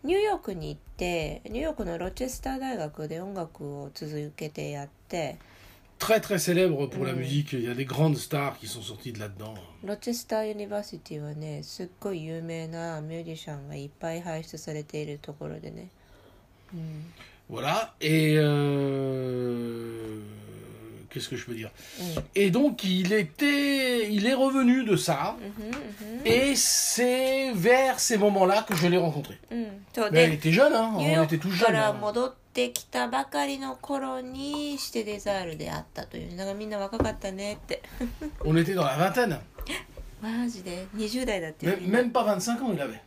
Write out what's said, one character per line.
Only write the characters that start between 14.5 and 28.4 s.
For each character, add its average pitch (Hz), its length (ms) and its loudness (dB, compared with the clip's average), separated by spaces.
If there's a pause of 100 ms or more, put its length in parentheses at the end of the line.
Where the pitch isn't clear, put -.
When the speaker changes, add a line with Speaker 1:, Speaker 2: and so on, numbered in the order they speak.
Speaker 1:
さ 156 160 -10
れ 151 100 -6
て 151 180 -8
い 151 40 -6
る 147 160 -10
と - 120 -14
こ 151 140 -10
ろ 156 140 -10
で - 100 -12
ね。 - 160 -14 (880)
う 175 40 -10
ん。 156 280 -10 (440)
Speaker 2:
Voilà. 160 420 -2 (100)
Et, 156 360 4
euh, 127 1800 0 (920)
qu'est-ce 127 160 -6
que 135 80 -6
je 120 80 -10
peux 120 80 -8
dire ? 110 160 -8 (300)
Speaker 1:
Mm. 180 40 -6 (320)
Speaker 2:
Et 196 160 6
donc, 269 320 4
il 185 300 2
était, 262 1000 2
il 208 140 2
est 254 80 4
revenu 262 500 6
de 208 120 4
ça. 160 440 0
Speaker 1:
Mhm, 208 280 -10
mhm. 226 580 -8
Speaker 2:
Et 262 300 6
c'est 262 1000 4
vers 247 460 6
ces 233 180 2
moments-là 196 500 6